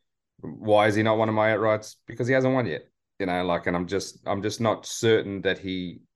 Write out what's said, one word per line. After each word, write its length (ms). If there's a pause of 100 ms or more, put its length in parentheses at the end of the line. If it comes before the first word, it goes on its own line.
(400)
Why 480
is 80
he 80
not 140
one 120
of 60
my 140
outrights? 460 (120)
Because 200
he 60
hasn't 200
won 140
yet. 160 (360)
You 60
know, 200
like, 220
and 80
I'm 120
just, 380
I'm 160
just 200
not 240
certain 560
that 160
he, 420 (160)